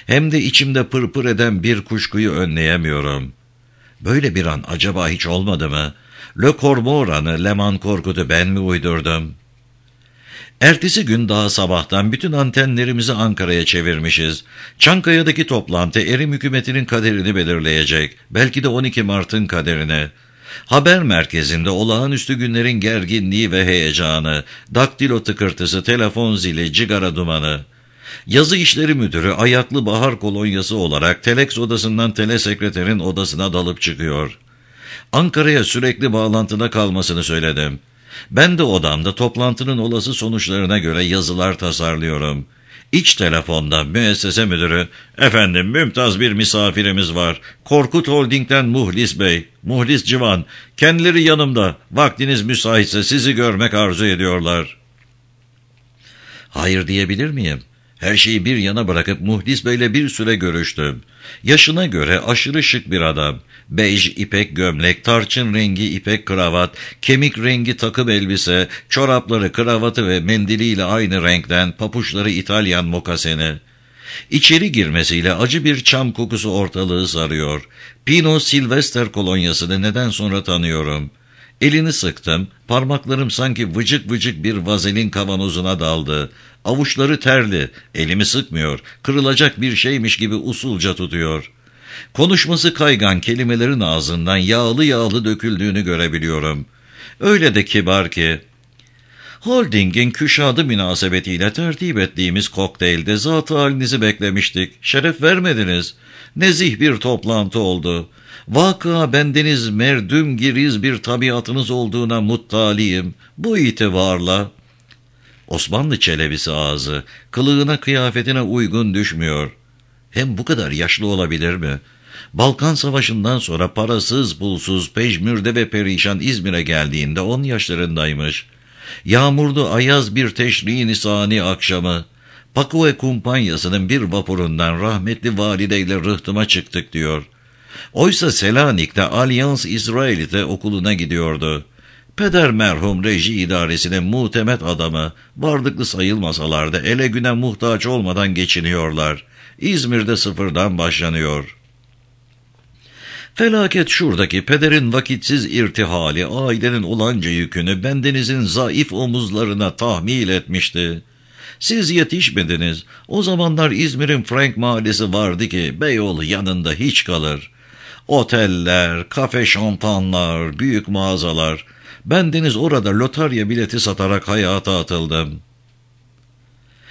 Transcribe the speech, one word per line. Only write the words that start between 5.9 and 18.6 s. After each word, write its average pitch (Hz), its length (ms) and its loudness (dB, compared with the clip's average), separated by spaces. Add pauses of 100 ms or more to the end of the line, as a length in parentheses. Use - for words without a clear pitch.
Le 139 180 6
Cormoran'ı, 113 840 2
Leman 101 340 0
Korkut'u 90 500 -2
ben 85 200 2
mi 95 100 0
uydurdum? 82 760 -2 (1300)
Ertesi 165 440 4
gün 117 240 2
daha 104 220 2
sabahtan 98 640 0
bütün 156 200 -2
antenlerimizi 127 800 0
Ankara'ya 92 520 0
çevirmişiz. 80 800 0 (340)
Çankaya'daki 165 680 2
toplantı 87 540 0
Erim 127 320 0
hükümetinin 131 520 -2
kaderini 107 500 0
belirleyecek. 78 840 0 (140)
Belki 127 320 0